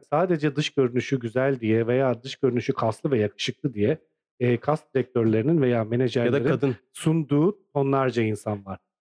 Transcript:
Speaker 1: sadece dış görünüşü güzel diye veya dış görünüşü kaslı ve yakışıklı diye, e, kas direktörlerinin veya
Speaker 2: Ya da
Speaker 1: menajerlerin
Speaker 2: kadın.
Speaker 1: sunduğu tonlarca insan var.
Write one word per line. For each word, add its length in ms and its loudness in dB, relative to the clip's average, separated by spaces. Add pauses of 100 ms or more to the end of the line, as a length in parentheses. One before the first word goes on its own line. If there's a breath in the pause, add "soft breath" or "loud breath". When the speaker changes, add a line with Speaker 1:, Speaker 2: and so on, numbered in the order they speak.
Speaker 1:
sadece 460 0
dış 140 -2
görünüşü 500 0
güzel 400 -2
diye 280 2
veya 360 0
dış 120 -14
görünüşü 380 0
kaslı 380 -4
ve 80 2
yakışıklı 540 -4
diye, 240 0 (420)
e, 180 2
kas 240 -2 (140)
direktörlerinin 640 2
veya 160 2
Speaker 2:
Ya 80 -2
da 40 -8
Speaker 1:
menajerlerin 580 0
Speaker 2:
kadın. 280 0 (180)
Speaker 1:
sunduğu 640 0 (160)
tonlarca 500 0
insan 420 -4
var. 140 -12 (220)